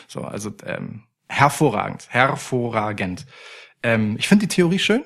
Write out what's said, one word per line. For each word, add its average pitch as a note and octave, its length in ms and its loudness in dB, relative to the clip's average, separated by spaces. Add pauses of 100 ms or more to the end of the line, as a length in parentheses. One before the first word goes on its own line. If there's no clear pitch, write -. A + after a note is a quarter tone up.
So, - 140 -12
also, G2+ 320 -10 (140)
ähm, - 340 -10 (280)
hervorragend, B2+ 800 2
hervorragend. A2 1160 -2 (560)
Ähm, A2 360 2
ich - 100 -4
find G3+ 140 6
die G3+ 60 -2
Theorie F3+ 320 2
schön, A#3+ 260 2